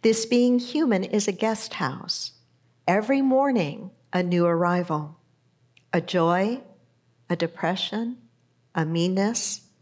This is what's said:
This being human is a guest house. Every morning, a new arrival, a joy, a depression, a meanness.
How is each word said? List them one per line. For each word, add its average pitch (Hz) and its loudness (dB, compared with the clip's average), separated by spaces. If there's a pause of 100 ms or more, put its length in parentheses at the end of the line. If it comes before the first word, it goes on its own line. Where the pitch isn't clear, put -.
This 220 2
being 247 4
human 240 0
is 202 -2
a 202 -2
guest 220 -4
house. - -6 (560)
Every 220 2
morning, 254 0 (200)
a 185 0
new 175 2
arrival, 170 0 (760)
a 170 2
joy, 185 0 (680)
a 175 2
depression, 190 -4 (580)
a 160 0
meanness. 185 0 (200)